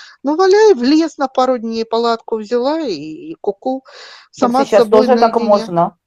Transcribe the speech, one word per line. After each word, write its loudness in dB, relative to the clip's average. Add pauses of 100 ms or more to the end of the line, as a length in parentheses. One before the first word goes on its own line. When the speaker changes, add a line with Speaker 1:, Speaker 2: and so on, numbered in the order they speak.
(240)
Speaker 1:
Ну, -2
валяй 4
в -2
лес 0
на -2
пару 0
дней, -6
палатку -4
взяла -4
и, -6 (380)
и -14
ку-ку, -8 (540)
Speaker 2:
Так -2
Speaker 1:
сама 0
с -8
Speaker 2:
сейчас 2
Speaker 1:
собой 4
Speaker 2:
тоже 4
так 0
Speaker 1:
наедине. -2
Speaker 2:
можно. -2